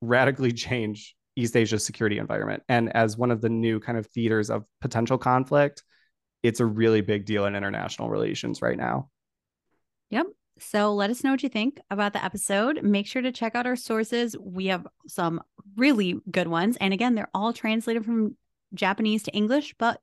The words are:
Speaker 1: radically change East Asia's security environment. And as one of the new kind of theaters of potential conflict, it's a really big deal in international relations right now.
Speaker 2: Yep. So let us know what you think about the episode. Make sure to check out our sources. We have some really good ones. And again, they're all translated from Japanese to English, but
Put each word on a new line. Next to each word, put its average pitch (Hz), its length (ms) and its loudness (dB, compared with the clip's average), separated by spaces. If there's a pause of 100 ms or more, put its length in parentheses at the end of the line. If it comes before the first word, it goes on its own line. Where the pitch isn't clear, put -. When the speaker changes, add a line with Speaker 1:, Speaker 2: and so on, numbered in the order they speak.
Speaker 1:
radically 127 500 2
change 113 640 -6 (200)
East 117 200 0
Asia's 110 300 2
security 104 320 -2
environment. 104 500 -4
And 117 280 2
as 110 200 2
one 123 140 0
of 113 120 0
the 113 80 0
new 113 300 0
kind 117 160 -4
of 110 120 -4
theaters 110 420 0
of 107 160 -4 (160)
potential 120 380 0
conflict, 131 640 2 (580)
it's 117 180 2
a 123 60 4
really 110 360 4
big 104 240 -2
deal 104 200 0
in 101 100 -2
international 101 540 -4
relations 55 520 -4
right 60 160 0
now. 62 320 -2 (1000)
Speaker 2:
Yep. 269 160 -2 (320)
So 208 340 0
let 202 160 0
us 247 140 -6
know 269 80 2
what 269 120 0
you 277 60 0
think 240 300 -2 (100)
about 208 240 -2
the - 100 -4
episode. 208 600 0
Make 202 240 2
sure 254 140 -4
to 254 100 -2
check 226 240 -4
out 240 100 -2
our 254 100 0
sources. 226 640 -2
We 190 280 -6
have 180 200 -2 (200)
some 165 340 -2 (340)
really 214 400 4 (160)
good 180 160 2
ones. 175 300 2
And 196 160 2
again, 233 200 2
they're 214 200 -2
all 208 180 0
translated 226 540 -2
from 220 300 0 (380)
Japanese 214 500 0
to - 80 -8
English, 247 460 0
but - 260 0